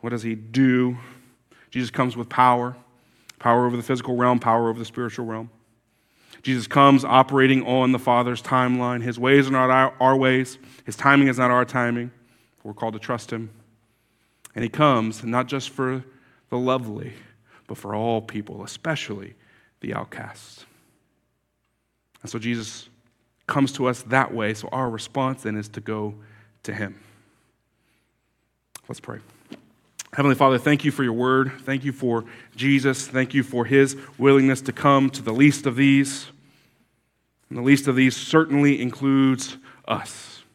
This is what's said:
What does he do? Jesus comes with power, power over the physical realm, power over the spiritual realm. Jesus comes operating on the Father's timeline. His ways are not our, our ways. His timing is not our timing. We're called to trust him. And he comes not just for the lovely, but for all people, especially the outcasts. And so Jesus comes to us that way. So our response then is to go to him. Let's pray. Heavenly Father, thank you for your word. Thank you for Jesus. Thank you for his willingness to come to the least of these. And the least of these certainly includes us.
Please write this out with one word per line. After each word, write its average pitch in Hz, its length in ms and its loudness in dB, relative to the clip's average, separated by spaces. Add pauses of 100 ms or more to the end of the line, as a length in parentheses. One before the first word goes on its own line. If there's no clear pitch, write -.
What 117 80 -8
does 117 120 -6
he 113 120 -6
do? 123 640 2 (720)
Jesus 123 200 -6
comes 123 260 -2
with 120 120 -10
power, 123 480 2 (640)
power 120 260 4
over 123 120 0
the 120 60 -6
physical 127 340 -4
realm, 123 240 2
power 117 280 2
over 113 100 -4
the 113 60 -10
spiritual 120 400 -10
realm. 113 260 -10 (920)
Jesus 123 240 -2
comes 139 380 6
operating 131 600 4
on 127 280 2
the 123 60 0
Father's 123 440 0
timeline. 123 600 -2
His 120 180 -8
ways 135 260 6
are 135 60 -4
not 127 180 2
our, 131 300 4
our 131 160 6
ways. 131 420 0 (260)
His 113 120 -12
timing 139 320 6
is 123 100 -2
not 123 140 2
our 123 120 2
timing. 120 460 -4 (540)
We're 104 80 -14
called 113 220 -8
to 110 40 -12
trust 120 340 -8
him. 113 180 -10 (1040)
And 110 80 -4
he 113 40 -4
comes 113 540 0
not 123 240 -4
just 135 240 -8
for 131 340 -6 (440)
the 127 100 -6
lovely, 123 540 -4 (560)
but 92 100 -16
for 101 160 -10
all 110 260 -2
people, 104 440 -12
especially 107 720 -10 (460)
the - 140 -10
outcasts. - 680 -14 (1600)
And - 80 -16
so 117 80 -10
Jesus 113 500 -8 (580)
comes 139 280 0
to 131 120 -4
us 123 180 -4
that 131 300 0
way. 110 200 -4
So 110 180 -12
our 127 180 -4
response 131 540 -6
then 107 120 -6
is 104 120 -8
to 104 120 -14
go 107 340 -8 (500)
to 107 100 -10
him. 101 240 -10 (1900)
Let's - 120 -16
pray. 110 200 -16 (920)
Heavenly 139 220 2
Father, 131 240 4
thank 147 260 0
you 143 60 2
for 135 140 -4
your 117 80 -2
word. 131 480 0
Thank 135 240 -6
you 139 80 -4
for 117 320 -2 (320)
Jesus. 131 500 0
Thank 131 260 -4
you 135 120 0
for 123 200 -4
his 135 320 4 (220)
willingness 135 440 4
to - 100 -8
come 139 380 2
to 120 120 -14
the 110 100 -6
least 139 340 4
of 120 100 -4
these. 139 500 2 (1200)
And 135 80 -12
the 123 60 -8
least 139 240 4
of 135 80 2
these 131 220 2
certainly 143 640 2
includes 135 760 0 (300)
us. - 560 -10 (120)